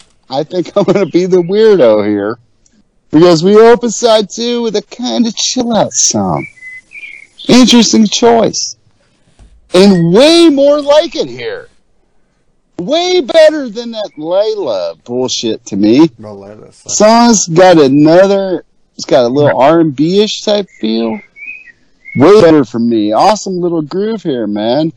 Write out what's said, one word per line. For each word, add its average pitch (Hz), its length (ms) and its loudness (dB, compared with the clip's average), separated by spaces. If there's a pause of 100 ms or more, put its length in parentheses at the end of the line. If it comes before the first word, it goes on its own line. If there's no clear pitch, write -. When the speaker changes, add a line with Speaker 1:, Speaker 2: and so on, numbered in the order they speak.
(300)
Speaker 1:
I 143 140 -6
think 175 320 -8
I'm 196 80 0
gonna 196 220 0
be 175 200 -2
the 180 160 0
weirdo 170 640 2
here 104 320 -4 (720)
because 165 320 4
we 202 140 2
open 233 340 4
side 220 400 0
two 240 320 -6
with 214 140 -6
a 202 60 -4
kinda 233 540 -6
chill 240 400 -6
out - 160 -2
song. 92 540 -4 (1000)
Interesting 226 580 4
choice. 233 720 -2 (1000)
And 180 400 4
way 330 340 4
more 285 320 2
like 302 360 0
it 196 120 -6
here. 113 400 -12 (1120)
Way 339 420 -2
better 311 480 2
than 233 240 -12
that 208 260 -10
Layla 160 840 -4
bullshit 120 640 -6
to 107 100 -10
me. 117 420 2
Speaker 2:
No, 107 180 -18
Layla 107 360 -20
sucks. - 240 -12
Speaker 1:
Song's 226 520 2
got 175 300 4
another, 170 840 2 (320)
it's - 80 -16
got 135 200 2
a 117 40 -2
little 135 320 0
R 160 200 4
and 160 140 0
B-ish 185 480 -2
type 208 260 -4 (120)
feel. 220 400 -6 (960)
Way 180 260 6
better 156 220 4
for 120 140 -8
me. 113 340 -2
Awesome 185 480 -2
little 170 220 -4
groove 196 400 -6
here, 123 240 -6
man. 117 500 -4